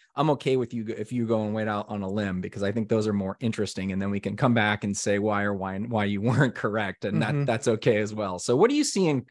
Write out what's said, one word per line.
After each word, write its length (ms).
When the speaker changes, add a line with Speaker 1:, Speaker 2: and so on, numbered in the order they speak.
Speaker 1:
I'm 160
okay 260
with 160
you 120
go-, 120
if 160
you 140
go 160
and 100
wait 140
out 220
on 140
a 60
limb, 320
because 220
I 80
think 180
those 200
are 40
more 280
interesting. 500
And 100
then 120
we 80
can 160
come 180
back 300
and 120
say 220
why 240
or 120
why, 240
why 260
you 160
<laughs> 100
weren't 240
correct. 500
And 180
that, 120
Speaker 2:
Mm-hmm. 120
Speaker 1:
that's 200
okay 300
as 180
well. 240
So 160
what 160
are 40
you 100
seeing 460